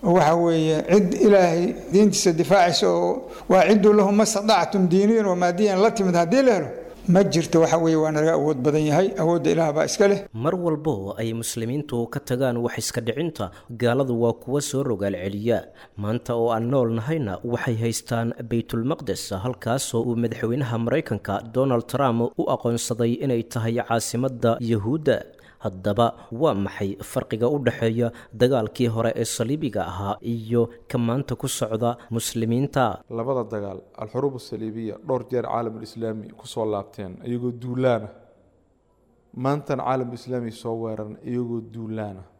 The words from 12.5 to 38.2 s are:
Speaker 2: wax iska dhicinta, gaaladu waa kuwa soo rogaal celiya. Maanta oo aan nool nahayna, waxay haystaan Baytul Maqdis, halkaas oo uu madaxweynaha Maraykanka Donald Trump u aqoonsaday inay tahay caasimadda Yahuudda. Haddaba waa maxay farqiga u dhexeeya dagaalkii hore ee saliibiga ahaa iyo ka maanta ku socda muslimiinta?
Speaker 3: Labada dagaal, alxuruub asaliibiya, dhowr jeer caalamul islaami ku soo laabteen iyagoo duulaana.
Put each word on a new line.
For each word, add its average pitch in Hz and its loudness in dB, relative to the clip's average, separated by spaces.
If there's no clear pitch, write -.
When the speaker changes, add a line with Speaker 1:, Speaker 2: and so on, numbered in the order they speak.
Speaker 2:
wax 127 -4
iska 120 -4
dhicinta, 120 -4
gaaladu 120 0
waa 117 2
kuwa 135 -4
soo 135 -4
rogaal 98 -2
celiya. 101 -2
Maanta 113 -4
oo 117 2
aan 113 -2
nool 120 2
nahayna, 113 -4
waxay 120 -2
haystaan 117 -4
Baytul 117 -2
Maqdis, - -6
halkaas 120 -4
oo 117 0
uu 120 -2
madaxweynaha 117 -2
Maraykanka 117 -2
Donald 127 0
Trump 120 0
u - 0
aqoonsaday 117 -2
inay 123 -2
tahay 117 -4
caasimadda 117 0
Yahuudda. 117 0
Haddaba 104 0
waa 131 0
maxay 98 -4
farqiga 120 -2
u 147 -2
dhexeeya 117 -2
dagaalkii 120 0
hore 113 0
ee 117 -2
saliibiga 120 -4
ahaa 98 -4
iyo 117 0
ka - -4
maanta 120 -2
ku 135 -6
socda 117 -2
muslimiinta? 117 -2
Speaker 3:
Labada 120 -2
dagaal, 104 -8
alxuruub 131 -4
asaliibiya, 110 -8
dhowr 123 -4
jeer 123 -2
caalamul 113 -6
islaami 110 -8
ku - -20
soo 117 -6
laabteen 101 -6
iyagoo 120 -4
duulaana. 120 0